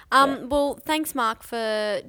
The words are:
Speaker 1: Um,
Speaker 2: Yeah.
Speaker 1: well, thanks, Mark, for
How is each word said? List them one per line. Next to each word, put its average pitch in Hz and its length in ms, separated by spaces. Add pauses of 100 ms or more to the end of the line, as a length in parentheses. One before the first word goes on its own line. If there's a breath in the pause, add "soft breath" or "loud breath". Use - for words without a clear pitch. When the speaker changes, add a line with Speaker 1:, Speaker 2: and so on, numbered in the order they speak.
(140 loud breath)
Speaker 1:
Um, 277 180
Speaker 2:
Yeah. 269 140
Speaker 1:
well, 285 400
thanks, 311 320
Mark, 226 260
for 214 680